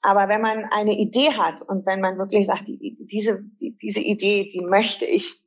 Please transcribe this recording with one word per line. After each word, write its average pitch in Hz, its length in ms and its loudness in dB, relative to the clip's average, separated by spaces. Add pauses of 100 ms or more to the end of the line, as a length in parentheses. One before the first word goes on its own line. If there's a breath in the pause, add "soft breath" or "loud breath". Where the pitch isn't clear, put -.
Aber 196 280 4
wenn 214 120 2
man 220 240 -2
eine 208 320 0
Idee 262 340 2
hat 165 320 -2
und 190 240 -6
wenn 190 140 -2
man 190 180 -2
wirklich 196 260 2
sagt, 196 220 -2
die, - 300 -12 (140)
diese, 208 300 0 (180)
die, - 220 -8
diese 208 200 -4
Idee, 202 520 0
die 180 80 -6
möchte 196 440 0
ich - 420 0